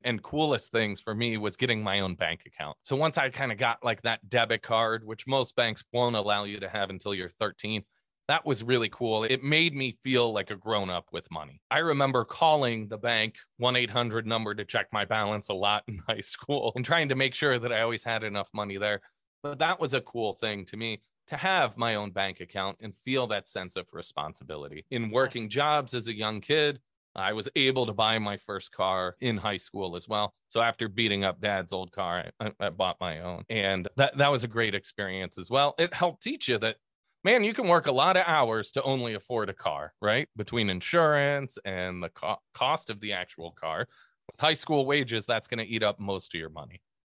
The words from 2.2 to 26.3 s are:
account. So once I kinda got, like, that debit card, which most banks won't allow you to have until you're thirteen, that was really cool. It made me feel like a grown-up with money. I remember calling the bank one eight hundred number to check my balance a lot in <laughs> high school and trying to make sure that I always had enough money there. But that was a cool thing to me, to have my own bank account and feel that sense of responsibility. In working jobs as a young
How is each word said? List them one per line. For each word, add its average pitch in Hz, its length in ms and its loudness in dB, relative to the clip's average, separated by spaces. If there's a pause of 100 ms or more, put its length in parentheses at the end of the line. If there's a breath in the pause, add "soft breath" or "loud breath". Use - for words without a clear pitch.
account. 73 380 -10
So 135 140 -2
once 156 200 2
I 135 120 2
kinda 123 260 -2
got, 117 300 0
like, 113 160 0
that 113 260 -2
debit 113 360 2
card, 113 420 0
which 110 220 -12
most 131 280 0
banks 113 260 0 (120)
won't 120 240 2
allow 104 260 2
you 101 160 -8
to 98 80 -8
have 98 220 -2
until 98 240 -6
you're 90 160 -6
thirteen, 107 560 -4 (420)
that 156 160 2
was 123 200 0
really 117 260 2
cool. 110 340 0
It 127 200 2
made 156 320 4
me 135 280 -4
feel 120 300 4
like 101 160 -2
a 107 60 -6
grown-up 95 580 -2
with 82 160 -8
money. 76 400 -12
I 135 80 2
remember 139 480 2
calling 127 600 2
the 107 100 -8
bank 110 380 0 (220)
one 123 180 2
eight 120 160 2
hundred 113 340 0
number 110 300 0
to 107 100 -6
check 107 260 -2
my 104 140 0
balance 107 440 0
a 104 40 0
lot 101 340 2
in 104 160 -8
<laughs> - 40 -20
high 107 140 -2
school - 540 -2
and 127 80 -2
trying 156 260 2
to 135 60 2
make 131 200 2
sure 131 240 2
that 120 120 -2
I 110 100 2
always 117 220 0
had 113 200 -2
enough 101 280 -4
money 101 260 -4
there. 104 240 0 (420 soft breath)
But 143 160 -6
that 170 200 2
was 143 140 -2
a 127 80 2
cool 110 320 -4
thing 104 320 -4
to 101 120 -14
me, 110 240 -6 (260)
to 151 100 -8
have 160 400 0
my 117 180 0
own 104 140 -4
bank 95 300 -4
account 95 420 -6
and 104 140 -12
feel 131 320 -2
that 104 200 -4
sense 92 280 -8
of - 180 -8
responsibility. 76 960 -10
In 117 220 -4
working 123 360 0
jobs 139 460 0
as 117 140 -6
a 117 80 -6
young 107 260 -4